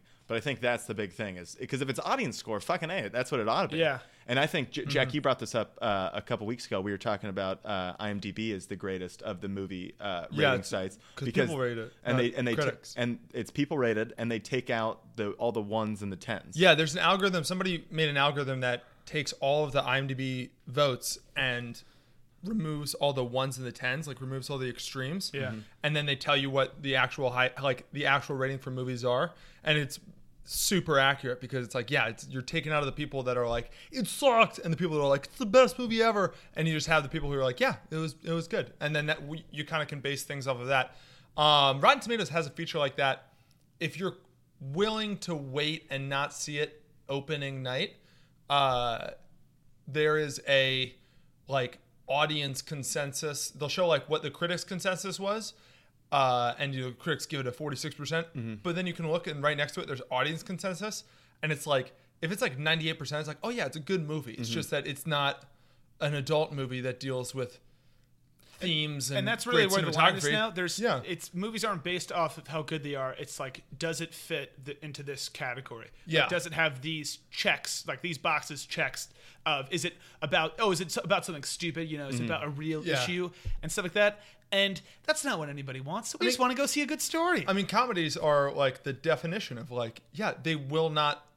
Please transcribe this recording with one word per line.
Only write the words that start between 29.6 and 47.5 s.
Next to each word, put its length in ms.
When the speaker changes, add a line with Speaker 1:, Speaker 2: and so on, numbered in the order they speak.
Speaker 3:
And 140
it's 200
super 520
accurate 440
because 240
it's 100
like, 160
yeah, 160
it's, 220
you're 140
taking 280
out 100
of 60
the 60
people 320
that 120
are 120
like, 240
"It 160
sucked," 540
and 120
the 40
people 200
that 60
are 60
like, 160
"It's 140
the 80
best 300
movie 260
ever." 320
And 140
you 60
just 120
have 160
the 60
people 240
who 40
are 60
like, 160
"Yeah, 180
it 60
was, 260
it 80
was 160
good." 340
And 140
then 120
that 200
we, 240
you 140
kinda 220
can 140
base 220
things 240
off 140
of 80
that. 260
Um, 440
Rotten 200
Tomatoes 280
has 180
a 40
feature 280
like 180
that. 360
If 180
you're 200
willing 580
to 160
wait 560
and 180
not 240
see 260
it 220
opening 560